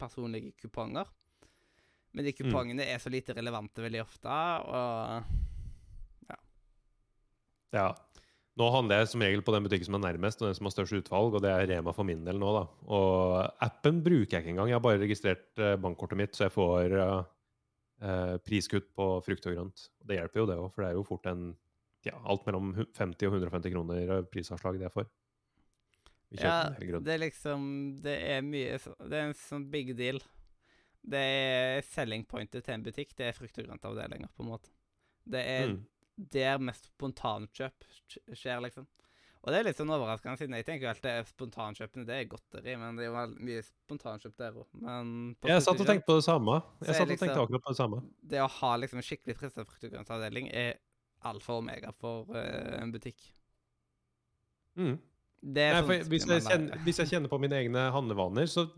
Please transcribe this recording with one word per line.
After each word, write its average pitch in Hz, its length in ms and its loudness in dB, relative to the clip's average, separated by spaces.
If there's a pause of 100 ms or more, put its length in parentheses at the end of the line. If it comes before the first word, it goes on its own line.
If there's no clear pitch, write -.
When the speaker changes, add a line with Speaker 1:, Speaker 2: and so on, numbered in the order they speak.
Speaker 1:
personlige 117 640 -8
kuponger. 120 480 -6 (1000)
Men 143 120 -4
de 143 60 2
Speaker 2:
Mm. - 80 -10
Speaker 1:
kupongene 127 480 0
er 123 100 -4
så 123 140 -6
lite 131 240 -4
relevante 117 480 -6
veldig 113 180 -4
ofte, 127 380 -6 (320)
og 117 580 -2 (1000)
ja. - 80 -14 (1300)
Speaker 2:
Ja. 101 140 4 (720)
Nå 120 140 6
handler 113 320 6
jeg 110 80 4
som 113 140 0
regel 101 180 4
på - 80 2
den 104 160 4
butikken 95 220 0
som 101 100 0
er 101 140 0
nærmest, 92 300 -2
og 110 40 0
den 95 80 0
som 101 140 -4
har 95 80 -4
størst 98 180 -2
utvalg, 101 400 2
og 101 80 2
det 101 80 4
er 95 220 4
Rema 85 220 0
for 101 120 0
min 82 180 -2
del 92 140 -2
nå, 101 160 0
da. 104 60 4 (260)
Og 92 520 4 (280)
appen 151 360 2
bruker 151 340 6
jeg 82 80 0
ikke 85 80 -2
engang. 98 180 2
Jeg 120 80 4
har 117 60 0
bare 107 180 8
registrert, 104 460 0 (100)
eh, 104 140 4 (100)
bankkortet 92 380 -2
mitt, 101 180 -2
så 104 80 4
jeg 92 80 2
får, 90 400 6
eh, 95 300 4 (760)
eh, 92 380 0
priskutt - 560 0
på 98 140 2 (160)
frukt 92 240 -4
og 87 80 -2
grønt. 92 320 -10 (120)
Og - 60 -20
det 101 140 0
hjelper 85 200 -2
jo 110 60 4
det 92 120 0
også, 92 160 -6
for 104 100 -2
det 90 60 0
er 87 40 0
jo 95 140 0
fort 90 180 -6
en, 87 300 -6 (480)
ja, - 100 -6 (100)
alt 98 220 0
mellom 95 280 -2
hu-, 110 200 -2
femti 92 320 -2
og 98 80 4
hundre 90 160 0
og 92 60 -6
femti 90 160 -2
kroner, 87 300 -2 (160)
eh, 90 40 0
prisavslag 92 560 -6
det 92 80 -6
jeg - 80 -8
får. 101 140 -4 (1200)
Vi - 80 -14
kjøper 143 80 -2
Speaker 1:
Ja, 165 220 2
Speaker 2:
en 143 100 -4
hel - 140 -8
grønn. 87 120 -2
Speaker 1:
det 156 100 0
er 160 100 -2
liksom, 143 420 -4 (360)
det 147 200 -4
er 139 200 -2
mye 135 360 -4
så, - 240 -14
det 135 160 -4
er 151 80 0
en 147 80 -4
sånn 143 360 -10
big 131 260 -4
deal. 127 240 0 (840)
Det 139 140 -2
er 135 640 2
selling 113 420 -4
pointet 117 400 -8
til 127 100 -6
en 113 120 -8
butikk, 139 300 -8
det 123 100 -4
er 117 60 -2
frukt - 260 -14
og - 80 -10
grønt - 240 -14
avdelinger, - 400 -8
på - 160 -12
en 113 80 -6
måte. - 160 -16 (560)
Det 127 160 -4
er 127 260 0
Speaker 2:
Mm. 101 140 -4 (480)
Speaker 1:
der 135 280 2
mest - 260 -6 (120)
spontankjøp 123 800 -6 (160)
skj-, - 460 -20
skjer, 123 260 -4
liksom. 127 240 -12 (560)
Og - 80 -4
det 165 80 4
er 233 60 2
litt 180 120 0
sånn 156 140 -2
overraskende, 123 480 -2
siden 131 160 -6
jeg 113 100 -6
tenker 135 220 -6
jo 113 80 -2
alltid 131 160 -4
at 117 160 -4
spontankjøpene, 113 800 -10
det 117 80 -6
er 135 160 -4
godteri, - 480 -12
men 117 180 -10
det 120 60 -6
er 117 80 -4
jo 117 60 -6
vel-, 117 240 -6
mye 117 260 -6
spontankjøp 113 720 -12
der 117 160 -8
også. 117 280 -18
Men 120 540 -8
på - 140 -2
Speaker 2:
Jeg 175 100 10
Speaker 1:
frukt 139 80 8
Speaker 2:
satt 185 80 8
og - 60 0
Speaker 1:
grønt 196 100 6
Speaker 2:
tenkte 156 160 4
på 160 100 8
det 151 80 6
samme. 135 300 4
Jeg - 320 -2
Speaker 1:
så - 20 -2
er 160 60 2
Speaker 2:
satt 165 80 6
og 165 60 6
Speaker 1:
liksom 139 180 0
Speaker 2:
tenkte 139 160 2
akkurat 120 220 0
på 135 100 -4
det - 80 -4
samme. 117 200 0 (260)
Speaker 1:
det 147 120 0
å 135 80 4
ha 120 280 2
liksom 123 200 -4
en 123 60 -6
skikkelig - 340 -6
frisk 135 180 -10
frukt - 300 -14
og 117 60 -10
grønt 113 200 -14
avdeling 113 440 -6
er 120 200 0 (500)
alfa 117 280 -6
og 117 120 -2
omega 123 280 -10
for, 117 440 -8
eh, - 440 -6
en 117 120 -6
butikk. 113 280 -12 (1600)
Speaker 2:
Mm. 160 220 0 (440)
Speaker 1:
Det 139 200 -2
er 151 120 6
Speaker 2:
Nei, 175 80 8
Speaker 1:
sånn 151 40 2 (180)
Speaker 2:
for 160 60 -4
hvis 160 160 2
Speaker 1:
man 175 120 6
Speaker 2:
jeg 165 100 0
kjenner, 160 220 4
Speaker 1:
lærer. 156 140 -8
Speaker 2:
hvis 170 140 2
jeg 160 100 2
kjenner 151 200 0
på 139 120 0
mine 139 180 2
egne 127 340 2
handlevaner, 113 560 2
så 165 300 0